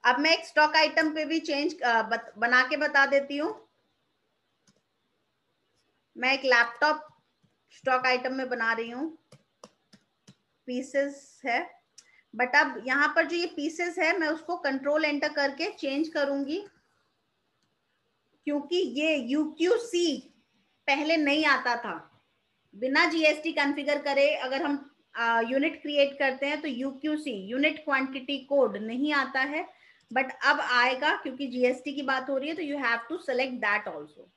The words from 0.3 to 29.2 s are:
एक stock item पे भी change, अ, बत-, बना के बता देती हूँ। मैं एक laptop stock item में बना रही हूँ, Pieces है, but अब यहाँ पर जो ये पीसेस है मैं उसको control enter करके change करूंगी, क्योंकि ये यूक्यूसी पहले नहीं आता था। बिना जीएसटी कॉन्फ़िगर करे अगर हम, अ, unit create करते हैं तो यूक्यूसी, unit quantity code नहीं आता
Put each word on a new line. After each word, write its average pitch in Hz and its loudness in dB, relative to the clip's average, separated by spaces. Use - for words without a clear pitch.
एक - -10
stock 302 4
item 311 4
पे 311 0
भी 320 0
change, 294 -2
अ, 226 4
बत-, 220 -4
बना 240 4
के 285 -2
बता 285 4
देती 277 0
हूँ। 330 -6
मैं 254 0
एक 269 -2
laptop 262 4
stock 254 0
item 254 0
में 262 -4
बना 226 0
रही 233 -4
हूँ, 302 -8
Pieces 277 -4
है, 247 -4
but 254 0
अब 277 2
यहाँ 285 2
पर 330 4
जो 339 -4
ये 349 -2
पीसेस 330 -4
है 339 2
मैं 320 0
उसको 320 -4
control 285 0
enter 302 0
करके 285 -2
change 294 -2
करूंगी, 285 -4
क्योंकि 294 -4
ये 302 0
यूक्यूसी 311 -2
पहले 302 0
नहीं 302 2
आता 254 2
था। 196 -12
बिना 269 2
जीएसटी 311 2
कॉन्फ़िगर 285 0
करे 285 2
अगर 254 -4
हम, 285 -4
अ, 233 2
unit 269 0
create 285 0
करते 269 0
हैं 294 -4
तो 311 -6
यूक्यूसी, 277 -4
unit 254 -2
quantity 269 -2
code 254 2
नहीं 247 -2
आता 262 0